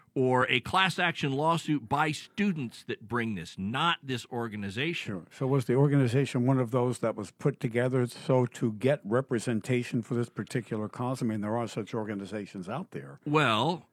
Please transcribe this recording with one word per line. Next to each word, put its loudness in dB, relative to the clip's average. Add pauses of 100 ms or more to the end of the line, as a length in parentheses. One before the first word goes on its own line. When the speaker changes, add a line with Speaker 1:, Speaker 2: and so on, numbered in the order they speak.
(160)
Speaker 1:
or 4
a 4
class 2
action 0
lawsuit 0
by 2
students -4
that -8
bring -2
this, -10
not 0
this -6
organization." -4
Speaker 2:
Sure. -8 (120)
So 0
was 2
the 2
organization 4
one 4
of -2
those 2
that 0
was -8
put -2
together 2
so 2
to -2
get 2
representation 0
for -4
this 0
particular -6
cause? -4
I 0
mean, -2
there -2
are -2
such -8
organizations -6
out -8
there. -12
Speaker 1:
Well, 2